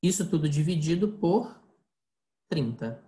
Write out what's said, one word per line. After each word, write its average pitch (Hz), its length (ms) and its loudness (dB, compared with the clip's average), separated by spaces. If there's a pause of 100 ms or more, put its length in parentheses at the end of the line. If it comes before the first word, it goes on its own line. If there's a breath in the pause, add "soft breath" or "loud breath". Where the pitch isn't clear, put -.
Isso 180 260 0
tudo 156 200 2
dividido 165 680 0
por 202 440 0 (880)
trinta. 117 580 -4